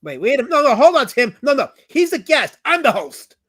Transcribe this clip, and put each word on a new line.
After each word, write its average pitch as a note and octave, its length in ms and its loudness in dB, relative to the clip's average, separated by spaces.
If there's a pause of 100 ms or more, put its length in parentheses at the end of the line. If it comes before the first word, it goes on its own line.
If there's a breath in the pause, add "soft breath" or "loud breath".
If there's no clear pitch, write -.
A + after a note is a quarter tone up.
Wait, C#3+ 180 -14
wait A#3+ 200 0
a, B3 40 -2
no, D4 180 0
no, C#4 140 4
hold D4+ 200 4
on, C#4 120 0
Tim. A#3+ 340 -4
No, C#4+ 120 0
no. C4+ 160 -2 (180)
He's E4+ 240 -2
the E4+ 80 -4
guest. C4 460 -2
I'm E4+ 180 -2
the C#4 80 2
host. D#3+ 440 -8 (140)